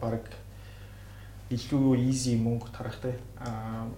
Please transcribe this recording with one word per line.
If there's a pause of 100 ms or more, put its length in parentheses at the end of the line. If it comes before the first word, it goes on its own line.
баг (1200)
илүү
easy
мөнгө
тарах,
тий. (280)
А, (120)